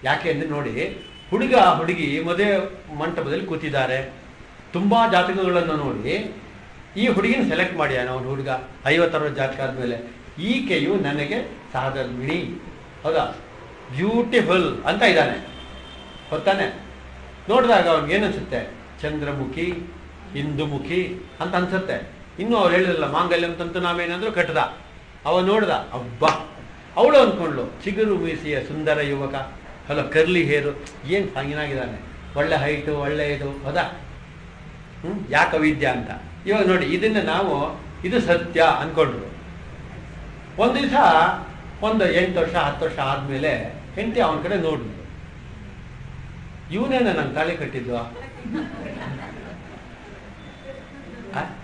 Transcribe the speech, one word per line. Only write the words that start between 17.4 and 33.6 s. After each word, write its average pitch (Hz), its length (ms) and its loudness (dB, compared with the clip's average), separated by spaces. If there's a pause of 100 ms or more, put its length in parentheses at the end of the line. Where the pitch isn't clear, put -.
ನೋಡಿದಾಗ 220 400 6
ಅವ್ನಿಗೆ 156 260 4
ಏನ್ 208 100 4
ಅನ್ಸುತ್ತೆ? 131 360 -2 (420)
ಚಂದ್ರಮುಖಿ, 147 640 -4 (680)
ಹಿಂದುಮುಖಿ 147 680 -2 (400)
ಅಂತ 180 140 -4
ಅನ್ಸುತ್ತೆ. 180 420 0 (420)
ಇನ್ನು 226 180 2
ಅವ್ರು 175 180 6
ಹೇಳಿದ್ರಲ್ಲ, 170 360 4
ಮಾಂಗಲ್ಯಂ 170 440 2
ತಂತು 170 260 -4
ನಾವೇನಂದ್ರು 175 520 0
ಕಟ್ಟದ. 165 400 2 (540)
ಅವ 175 140 4
ನೋಡ್ದ, 196 280 4
ಅಬ್ಬಾ, 123 640 0 (680)
ಅವಳು 277 220 10
ಅನ್ಕೊಂಡ್ಲು, 147 460 4 (200)
ಚಿಗುರು 208 320 2
ಮೀಸೆಯ 156 440 -2
ಸುಂದರ 151 400 0
ಯುವಕ, 139 340 -2 (540)
ಅಲ್ಲ, 147 140 0
ಕರ್ಲಿ 165 420 4
ಹೇರು, 143 260 2 (380)
ಏನ್ 190 200 2
ಫೈನ್ 143 300 -4
ಆಗಿದ್ದಾನೆ, 131 400 -4 (380)
ಒಳ್ಳೆ 156 200 2
ಹೈಟು, 147 420 0
ಒಳ್ಳೆ 147 340 0
ಇದು, 139 180 -4
ಹೌದಾ? 139 340 -2 (1160)